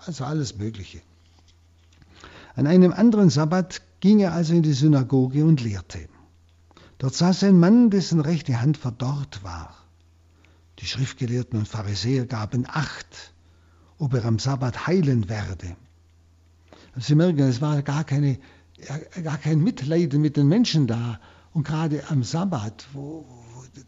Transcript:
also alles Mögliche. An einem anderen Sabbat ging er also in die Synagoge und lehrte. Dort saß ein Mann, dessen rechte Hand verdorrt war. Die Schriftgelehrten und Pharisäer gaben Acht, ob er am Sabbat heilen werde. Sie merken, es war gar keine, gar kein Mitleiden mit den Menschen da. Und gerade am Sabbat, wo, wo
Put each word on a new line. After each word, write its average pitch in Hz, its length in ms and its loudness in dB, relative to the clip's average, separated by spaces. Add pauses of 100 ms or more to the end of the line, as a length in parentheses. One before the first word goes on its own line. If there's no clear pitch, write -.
also 143 180 -10
alles 147 320 -6
Mögliche. 104 460 -10 (1500)
An 139 100 0
einem 180 260 6
anderen 208 360 6
Sabbat 156 540 0 (180)
ging 208 200 6
er 180 120 2
also 170 220 0
in 170 80 4
die 151 100 2
Synagoge 135 720 2
und 160 160 4
lehrte. 95 480 -8 (880)
Dort 131 180 -4
saß 180 300 2
ein 196 140 8
Mann, 220 320 6
dessen 170 300 0
rechte 139 420 -2
Hand 143 160 0
verdorrt 123 680 -8
war. 82 320 -14 (1000)
Die - 80 -14
Schriftgelehrten 123 720 -6
und 104 100 -4
Pharisäer 110 560 -4
gaben 117 420 -6
Acht, - 680 -10 (640)
ob 131 160 -4
er 117 100 -2
am 113 140 0
Sabbat 131 480 -4
heilen 139 420 0
werde. 92 480 -10 (1200)
Sie 143 180 0
merken, 165 240 2
es 131 220 0
war 151 220 -2
gar 143 200 -6
keine, 139 360 -2 (840)
gar 156 160 -6
kein 151 240 0
Mitleiden 156 580 -2
mit 151 160 0
den 143 120 4
Menschen 160 400 2
da. 117 320 -6 (340)
Und 151 80 -2
gerade 156 480 -4
am 131 140 0
Sabbat, 156 680 -6
wo, 143 360 -14
wo 120 360 -20 (240)